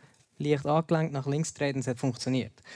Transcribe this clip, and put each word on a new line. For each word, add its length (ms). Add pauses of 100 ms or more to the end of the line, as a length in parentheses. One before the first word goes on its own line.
(380)
Licht 280
angelenkt, 480
nach 140
links 260
drehen, 260
es 80
hat 100
funktioniert. 540 (240)